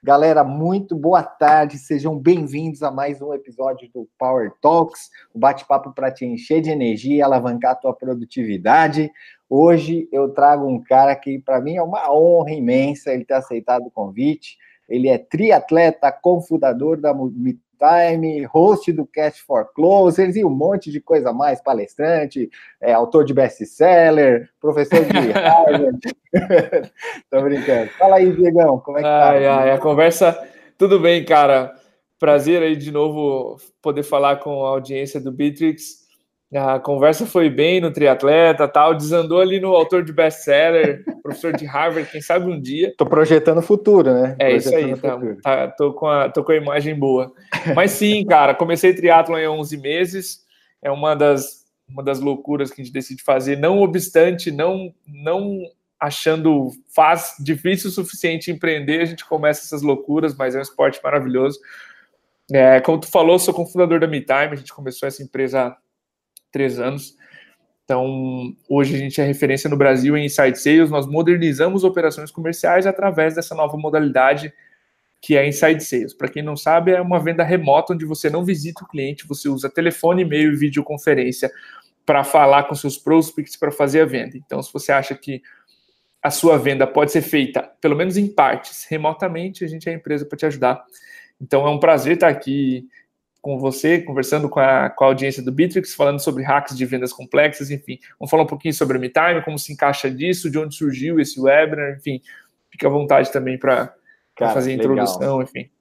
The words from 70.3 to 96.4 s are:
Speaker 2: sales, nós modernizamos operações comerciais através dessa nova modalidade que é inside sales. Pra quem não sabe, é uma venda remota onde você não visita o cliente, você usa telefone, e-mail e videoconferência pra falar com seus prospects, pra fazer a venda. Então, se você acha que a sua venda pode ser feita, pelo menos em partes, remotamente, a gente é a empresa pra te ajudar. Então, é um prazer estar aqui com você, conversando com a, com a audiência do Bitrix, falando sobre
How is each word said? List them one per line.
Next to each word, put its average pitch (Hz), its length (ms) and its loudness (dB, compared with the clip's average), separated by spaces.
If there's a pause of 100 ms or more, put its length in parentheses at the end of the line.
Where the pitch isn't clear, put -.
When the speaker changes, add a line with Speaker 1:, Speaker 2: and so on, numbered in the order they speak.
Speaker 2:
sales, 156 320 4
nós 143 160 -2
modernizamos 165 800 0
operações 160 460 -2
comerciais 170 560 -2
através 185 480 -2
dessa 160 200 -8
nova 151 220 -4
modalidade 147 760 0 (680)
que 151 160 0
é 139 100 4
inside 156 380 0
sales. 123 300 -6
Pra - 140 -8
quem 147 140 -10
não 151 140 -10
sabe, 170 360 0
é 180 80 2
uma 180 200 -2
venda 165 240 -2
remota 160 480 0
onde 160 140 -6
você 156 240 -4
não 165 120 -4
visita 175 420 -6
o - 40 -20
cliente, 143 380 -10
você 143 240 -8
usa 135 180 -6
telefone, 170 540 -2
e-mail 151 300 0
e 143 40 -2
videoconferência 139 920 -2 (560)
pra 143 180 2
falar 143 400 4
com 151 100 -6
seus 143 220 -8
prospects, 156 600 -2
pra 147 140 -4
fazer 147 300 0
a 160 60 4
venda. 127 300 -8
Então, 139 260 -10
se - 100 -16
você 143 200 -6
acha 139 220 -2
que 131 280 -14 (800)
a 143 80 -2
sua 160 260 2
venda 139 300 0
pode 147 260 0
ser 160 100 0
feita, 139 400 -2 (180)
pelo 147 160 0
menos 180 200 -2
em 202 100 0
partes, - 600 -2
remotamente, 165 760 -8
a 165 40 -10
gente 160 200 -12
é 165 40 -8
a - 20 -8
empresa 151 300 -8
pra 143 140 -14
te 160 80 -4
ajudar. 131 360 -2 (580)
Então, 139 260 0
é 147 40 2
um 147 80 -2
prazer 156 360 2
estar 175 140 2
aqui 135 600 -4 (580)
com 135 140 -8
você, 147 400 0
conversando 147 480 -4
com 147 100 -4
a, 135 320 2
com - 140 0
a - 20 6
audiência 135 340 0
do 127 120 -6
Bitrix, 180 420 -2
falando 143 240 0
sobre 135 240 -6